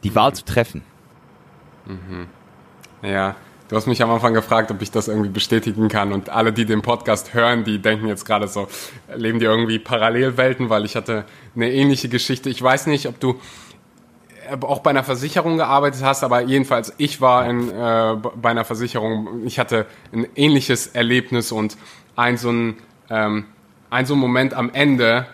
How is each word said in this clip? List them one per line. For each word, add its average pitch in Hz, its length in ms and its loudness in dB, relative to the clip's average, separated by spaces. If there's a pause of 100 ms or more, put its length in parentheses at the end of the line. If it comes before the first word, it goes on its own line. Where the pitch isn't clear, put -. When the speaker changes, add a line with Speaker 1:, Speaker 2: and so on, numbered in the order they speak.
Speaker 1:
Die 98 100 -2
Wahl 113 200 4
zu - 100 -14
treffen. - 380 -2 (1000)
Speaker 2:
Mhm. 90 440 -14 (720)
Ja, 98 320 -2 (340)
du - 60 -8
hast 110 140 0
mich 120 120 2
am 117 120 4
Anfang 117 220 2
gefragt, 110 360 2
ob 98 100 -6
ich 104 120 -8
das 107 160 -2
irgendwie 107 200 0
bestätigen 107 600 0
kann. 101 240 0
Und 98 160 -4
alle, 113 240 2
die 113 120 0
den 107 160 0
Podcast 117 540 -2
hören, 117 300 2
die 104 160 -2
denken 107 260 0
jetzt 104 180 -4
gerade 104 220 0
so, 98 220 -6 (440)
leben 117 280 -2
die 113 60 2
irgendwie 110 340 2
Parallelwelten, 123 920 2
weil 107 140 2
ich 104 100 -8
hatte 107 300 -4 (320)
eine 120 160 0
ähnliche 135 360 2
Geschichte. 123 420 -2
Ich 120 120 -6
weiß 135 240 2
nicht, 147 220 0
ob 117 100 -10
du, 127 220 0 (1080)
äh, 139 120 -6
auch 135 180 -2
bei 160 120 2
einer 139 120 2
Versicherung 147 540 -2
gearbeitet 139 480 2
hast, 135 180 2
aber 123 200 2
jedenfalls, 127 560 0
ich 147 220 -4
war 123 300 4
in, 120 180 0
äh, 113 460 0
b-, 110 140 -6 (120)
bei 117 100 2
einer 117 140 0
Versicherung, 110 800 -4
ich - 140 -6
hatte 113 280 0 (260)
ein 117 120 -2 (120)
ähnliches 139 500 2
Erlebnis 120 640 0
und 107 260 -4 (380)
ein 120 220 2
so 120 140 -2
ein, 117 260 -2 (340)
ähm, 107 360 -2 (440)
ein 127 160 0
so 143 80 0
ein 139 60 4
Moment 127 340 0
am 123 180 -2
Ende 127 600 2